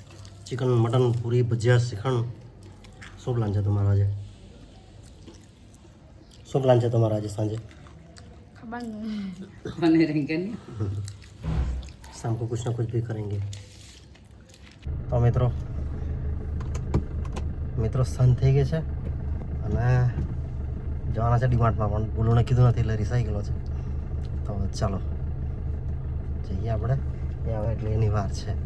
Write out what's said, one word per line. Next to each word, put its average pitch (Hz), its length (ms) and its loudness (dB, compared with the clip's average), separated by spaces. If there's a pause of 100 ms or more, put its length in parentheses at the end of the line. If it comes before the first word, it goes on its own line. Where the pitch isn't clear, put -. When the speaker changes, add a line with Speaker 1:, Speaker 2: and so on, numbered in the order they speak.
(460)
Speaker 1:
ચિકન, 127 200 -2
મટન, 120 460 6
પૂરી, 120 300 2
ભજીયા, 117 360 4
શ્રીખંડ, 120 460 0 (1000)
શું 123 100 -2
પ્લાન 110 180 0
છે 101 100 2
તમારો 101 260 2
આજે? 101 180 6 (2500)
શું 135 100 2
પ્લાન 127 180 6
છે 117 80 2
તમારો 113 280 2
આજે 104 120 -4
સાંજે? 107 280 -4 (1040)
Speaker 2:
ખબર 240 220 -10
નહીં. 214 520 -8 (440)
Speaker 3:
મને 160 280 6
રેંગે 151 300 0
નહીં. 196 200 -4 (1700)
Speaker 1:
શામ 113 140 -2
કો 117 100 -4
કુછ 117 200 -4
ના 117 60 -2
કુછ 113 120 -2
ભી 117 160 -2
કરેંગે. 107 380 -4 (1700)
તો 123 100 2
મિત્રો, 123 320 4 (2250)
મિત્રો 120 260 2
શાંત 127 340 4
થઈ 135 140 6
ગઈ 139 120 6
છે 156 120 0 (880)
અને 110 200 2 (1300)
જવાના 117 240 4
છે 127 80 2
ડી-માર્ટમાં, 113 440 2
પણ 110 140 0
બોલુને 113 400 4
કીધું 123 240 6
નથી 120 120 4
એટલે 110 160 2
રિસાઈ 120 260 0
ગયેલો 104 200 0
છે. - 100 -2 (960)
તો 110 60 -4 (260)
ચાલો 95 200 0 (1500)
જઈએ 113 240 -2
આપણે, - 260 2 (500)
એ 113 60 -2
આવે 110 200 0
એટલે 107 180 -2
એની 110 180 4
વાર 101 220 0
છે. - 220 -4 (140)